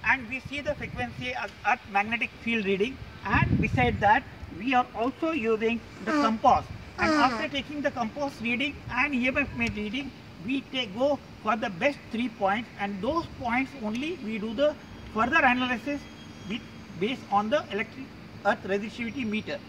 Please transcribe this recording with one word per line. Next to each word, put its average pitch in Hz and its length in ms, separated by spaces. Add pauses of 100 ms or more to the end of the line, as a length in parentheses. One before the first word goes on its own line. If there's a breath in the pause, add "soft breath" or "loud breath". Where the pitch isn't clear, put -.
and 240 240
we 254 120
see 285 200
the 294 140
frequency 240 600
of 202 160 (160)
earth 233 240
magnetic 214 380 (140)
field 226 220
reading, 202 320 (280)
and 220 360
beside 240 400
that 220 220 (360)
we 254 160
are 247 100 (100)
also 269 360
using 226 500 (240)
the - 60
compass. 226 540 (340)
And 330 120
after 294 440
taking 285 260
the 277 160
compass 262 440
reading 247 340 (160)
and 269 240
E 247 120
M 262 100
F 269 200
meter 208 240
reading, 247 300 (340)
we 269 160 (140)
take, 233 200
go 269 240 (220)
for 214 140
the 220 140
best 220 280 (140)
three 233 180
points, 214 400 (100)
and 202 220
those 311 240 (160)
points 254 300 (120)
only 247 300 (100)
we 220 140
do 220 160
the 294 220 (400)
further 262 280
analysis 254 560 (480)
with, 214 140 (380)
based 233 220 (100)
on 208 180
the 302 220
electric 220 340 (400)
earth 208 180 (120)
resistivity 226 600
meter. 175 340